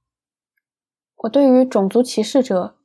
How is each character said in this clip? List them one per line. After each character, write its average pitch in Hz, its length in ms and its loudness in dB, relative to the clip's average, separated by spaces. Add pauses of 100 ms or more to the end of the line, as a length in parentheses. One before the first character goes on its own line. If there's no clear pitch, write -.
(1200)
我 226 100 -6
对 277 200 2
于 254 140 4
种 220 240 -2
族 233 160 0
歧 240 180 -4
视 254 220 -2
者 190 420 -6